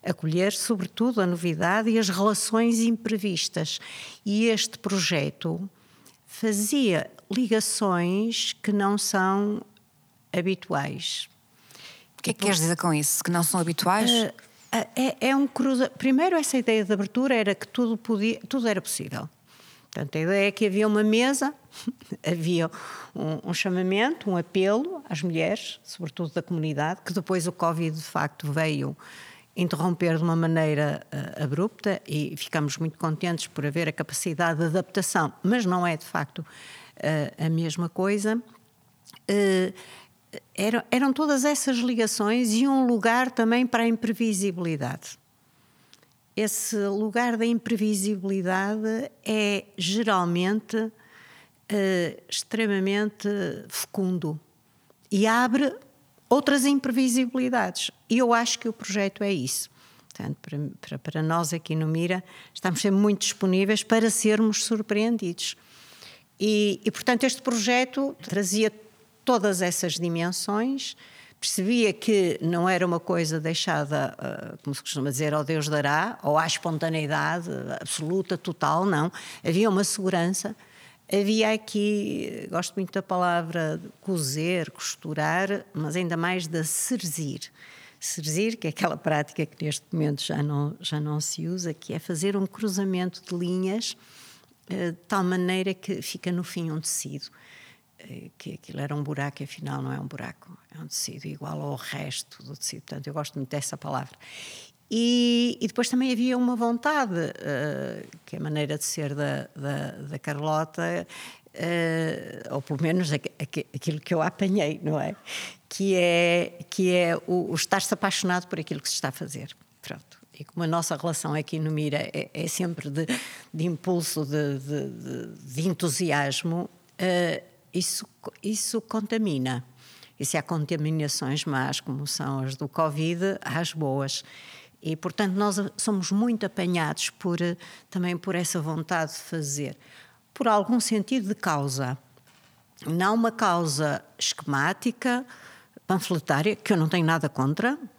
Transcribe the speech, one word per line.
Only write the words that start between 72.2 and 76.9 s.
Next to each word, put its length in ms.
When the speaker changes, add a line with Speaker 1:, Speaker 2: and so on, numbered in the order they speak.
Speaker 1:
não 260
era 180
uma 140
coisa 400
deixada, 800
eh, 460
como 120
se 60
costuma 280
dizer, 240
ao 100
Deus 260
dará, 540
ou 140
à 100
espontaneidade 1040